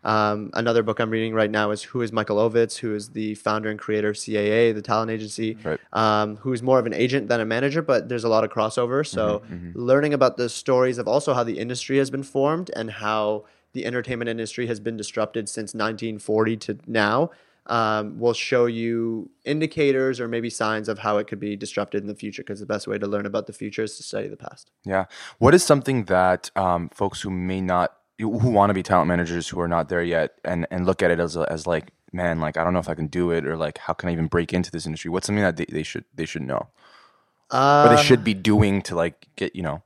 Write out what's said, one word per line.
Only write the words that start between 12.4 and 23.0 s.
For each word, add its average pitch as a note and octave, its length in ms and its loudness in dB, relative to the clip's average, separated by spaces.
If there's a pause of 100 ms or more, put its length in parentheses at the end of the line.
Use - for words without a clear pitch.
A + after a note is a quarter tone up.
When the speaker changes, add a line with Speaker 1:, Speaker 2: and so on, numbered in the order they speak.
Speaker 1:
and A2+ 140 -6
how G#2+ 520 -2 (300)
the B2+ 120 -8
entertainment A#2+ 440 -4
industry A2+ 380 -6
has A2+ 120 -4
been A2+ 160 -6
disrupted G#2+ 540 -6
since G#2+ 260 -10
nineteen A2 420 -4
forty A2 380 0
to G#2+ 220 -8 (100)
now, A2+ 420 2 (360)
um, G#2+ 520 -2
will A#2 160 2
show A#2+ 340 2
you A2+ 640 -4 (140)
indicators C3+ 800 0
or A#2 80 -4
maybe A#2 200 -4
signs G#2+ 380 -2
of G#2 120 -4
how G#2 180 0
it G#2 100 -2
could G2+ 140 -8
be G#2 160 -6
disrupted G2+ 460 -4
in G2+ 40 -10
the G#2 80 -8
future, - 260 -12
'cause G#2 200 -10
the G2+ 40 -12
best G#2 220 -6
way G#2 100 -4
to G#2 80 -4